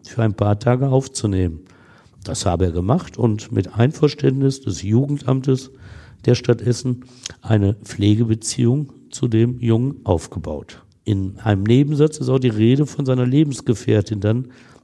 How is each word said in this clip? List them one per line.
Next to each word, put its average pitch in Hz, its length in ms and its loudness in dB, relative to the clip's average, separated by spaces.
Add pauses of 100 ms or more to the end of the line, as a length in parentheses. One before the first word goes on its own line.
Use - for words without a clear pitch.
für - 200 -4
ein 104 100 0
paar 104 240 2
Tage 123 300 0
aufzunehmen. 95 720 -2 (640)
Das - 220 -6
habe 90 200 2
er 85 60 0
gemacht 95 460 -2
und 110 340 0
mit 110 240 -2
Einverständnis 135 880 0
des 90 200 -6
Jugendamtes 131 920 0 (540)
der 120 80 6
Stadt 117 300 0
Essen 123 420 -4 (380)
eine 104 320 2
Pflegebeziehung 113 1160 0 (200)
zu - 160 -4
dem 117 320 0
Jungen 117 440 0
aufgebaut. 78 800 -4 (200)
In 98 340 -4
einem 104 260 0
Nebensatz 143 540 2
ist 131 100 -6
auch 131 120 2
die 123 100 2
Rede 123 380 2
von 143 180 -6
seiner 127 220 0
Lebensgefährtin. 117 920 0
Dann 113 280 -2 (360)